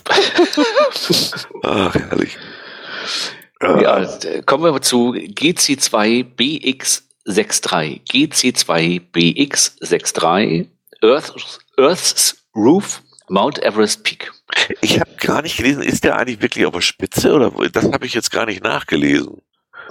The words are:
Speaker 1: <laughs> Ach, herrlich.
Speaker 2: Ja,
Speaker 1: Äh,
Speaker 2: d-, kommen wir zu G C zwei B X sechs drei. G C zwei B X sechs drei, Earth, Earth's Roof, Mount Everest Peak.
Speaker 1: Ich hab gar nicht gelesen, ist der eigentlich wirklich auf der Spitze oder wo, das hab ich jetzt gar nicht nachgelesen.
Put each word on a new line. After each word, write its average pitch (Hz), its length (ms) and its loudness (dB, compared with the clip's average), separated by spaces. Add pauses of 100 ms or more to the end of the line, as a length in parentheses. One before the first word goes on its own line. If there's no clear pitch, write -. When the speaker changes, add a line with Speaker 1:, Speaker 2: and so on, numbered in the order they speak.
Speaker 1:
<laughs> - 1600 0
Ach, 92 320 0
herrlich. - 420 -2 (1200)
Speaker 2:
Ja, - 400 4
Speaker 1:
Äh, - 180 -8
Speaker 2:
d-, - 220 -6
kommen 143 220 0 (100)
wir 135 80 -2
zu 120 320 2
G 104 420 -2
C - 220 0
zwei 117 460 2
B 131 380 -4
X - 460 -2 (160)
sechs 101 380 0
drei. 78 480 -4
G 143 200 2
C - 220 0
zwei 135 480 0
B - 380 0
X - 420 0
sechs - 320 -2
drei, 87 580 0 (320)
Earth, 117 320 2 (440)
Earth's - 760 0
Roof, 139 480 2 (280)
Mount 107 340 0
Everest - 400 0
Peak. - 300 -6 (480)
Speaker 1:
Ich - 180 0
hab - 180 -4
gar 143 240 -2
nicht 156 140 -8
gelesen, 131 260 0
ist - 220 -2
der 156 140 2
eigentlich 120 240 -4
wirklich 113 240 0
auf - 80 -2
der 87 80 -4
Spitze - 520 0
oder 131 200 4
wo, - 100 -4
das 110 220 0
hab 110 180 0
ich 123 100 -8
jetzt 113 180 -4
gar 113 140 -2
nicht 95 180 -6
nachgelesen. 71 800 0 (500)